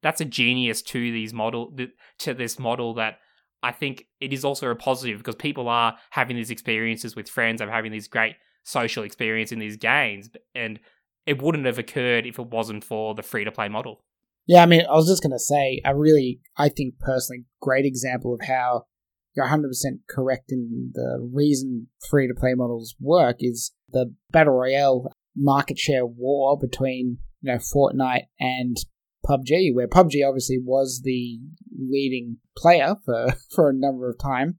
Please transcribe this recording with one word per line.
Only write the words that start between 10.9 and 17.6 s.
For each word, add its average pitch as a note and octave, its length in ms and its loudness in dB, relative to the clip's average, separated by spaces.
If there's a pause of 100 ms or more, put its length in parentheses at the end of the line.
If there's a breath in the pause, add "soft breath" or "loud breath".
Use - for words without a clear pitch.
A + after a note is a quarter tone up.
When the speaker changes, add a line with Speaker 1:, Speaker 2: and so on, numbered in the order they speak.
Speaker 1:
it C#3 160 -2
wouldn't D3+ 240 0
have A#2+ 120 -2
occurred A#2+ 480 -2
if A#2+ 120 -12
it A#2+ 80 -10
wasn't A2+ 380 -6
for A2 300 -6
the G#2+ 80 -10
free-to-play G#2 460 -6
model. G#2+ 360 -10 (420)
Speaker 2:
Yeah, F3 160 12
I E3+ 40 10
mean, E3+ 240 8
I C#3+ 40 4
was D#3+ 120 8
just F#3 160 4
gonna C3 160 -2
say, C#3 460 0
a C#3 100 2
really, D3 460 6 (160)
I D3 140 4
think C3 280 -6
personally, B2 460 -4 (160)